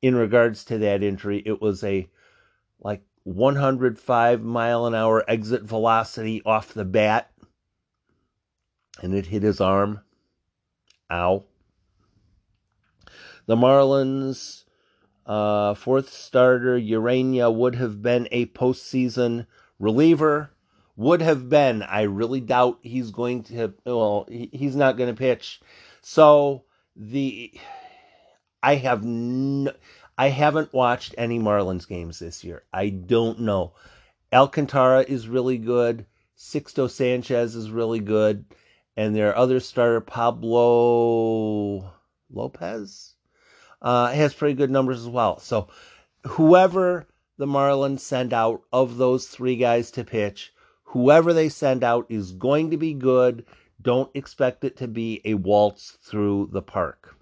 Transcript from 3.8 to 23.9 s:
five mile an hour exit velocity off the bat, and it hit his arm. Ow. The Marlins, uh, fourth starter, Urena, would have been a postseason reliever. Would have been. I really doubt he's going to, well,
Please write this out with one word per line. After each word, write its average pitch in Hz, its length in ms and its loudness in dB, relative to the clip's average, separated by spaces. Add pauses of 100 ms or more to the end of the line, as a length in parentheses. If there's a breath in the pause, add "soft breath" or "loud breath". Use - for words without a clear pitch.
five 120 440 2
mile 117 420 -2
an 117 100 -2
hour 110 320 2
exit 110 360 -4
velocity 110 840 -2
off 107 300 -2
the 107 100 -6
bat, 107 460 0 (1700)
and 92 140 -6
it 98 100 -2
hit 98 180 -6
his 104 160 0
arm. 101 440 0 (1080)
Ow. 90 340 0 (2000 loud breath)
The 113 100 0
Marlins, 135 1080 2 (600)
uh, 104 480 0
fourth 131 400 -2
starter, 127 680 2
Urena, 120 720 0
would 120 260 0
have 110 260 -6
been 120 280 0
a 120 140 0
postseason 123 1000 -2 (320 soft breath)
reliever. 147 720 2 (460)
Would 165 260 2
have 143 260 0
been. 131 340 2
I 101 200 -4
really 113 400 -2
doubt 123 400 2
he's 117 300 -8
going 120 320 -6
to, 117 280 -6 (140)
well, 110 420 0